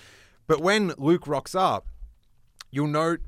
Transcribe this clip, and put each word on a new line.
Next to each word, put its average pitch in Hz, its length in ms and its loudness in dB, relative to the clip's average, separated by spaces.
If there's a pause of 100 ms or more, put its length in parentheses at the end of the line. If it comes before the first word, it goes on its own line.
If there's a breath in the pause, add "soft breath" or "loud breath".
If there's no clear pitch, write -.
(460 loud breath)
But 151 140 2
when 190 360 2
Luke 160 300 2
rocks 143 280 -4
up, 165 320 0 (840)
you'll 143 180 -2
note 160 400 0